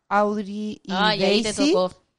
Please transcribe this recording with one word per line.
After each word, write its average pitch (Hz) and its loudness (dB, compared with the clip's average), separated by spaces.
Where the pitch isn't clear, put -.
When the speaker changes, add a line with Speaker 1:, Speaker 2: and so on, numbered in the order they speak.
Speaker 1:
Audrey 208 -2
y 196 -10
Speaker 2:
Ay, 202 0
ahí 202 2
te 214 -4
Speaker 1:
Daisy. 285 2
Speaker 2:
tocó. 185 0